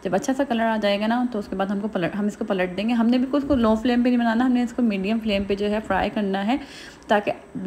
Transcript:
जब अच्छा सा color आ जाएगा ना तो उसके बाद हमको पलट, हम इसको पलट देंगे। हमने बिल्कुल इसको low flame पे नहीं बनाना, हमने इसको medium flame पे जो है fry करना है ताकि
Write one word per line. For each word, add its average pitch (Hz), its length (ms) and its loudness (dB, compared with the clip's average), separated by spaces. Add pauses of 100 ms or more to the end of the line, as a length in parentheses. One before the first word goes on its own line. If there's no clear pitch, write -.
जब 185 100 -2
अच्छा 196 180 0
सा 277 120 0
color 233 180 0
आ 226 160 0
जाएगा 202 280 0
ना 240 180 2
तो 240 140 -2
उसके 202 180 -6
बाद 196 120 -2
हमको 202 200 -2
पलट, 170 260 -2
हम 208 120 0
इसको 208 180 -4
पलट 185 320 -2
देंगे। 220 180 0
हमने 233 240 4
बिल्कुल 269 220 0
इसको 285 160 0
low 220 200 4
flame 240 280 2
पे 254 60 4
नहीं 247 80 2
बनाना, 233 260 2
हमने 247 180 2
इसको 240 220 -2
medium 208 360 0
flame 202 240 0
पे 202 120 0
जो 202 100 -2
है 208 160 0
fry 190 280 0
करना 196 300 0
है 226 200 0 (480)
ताकि 208 220 2 (360)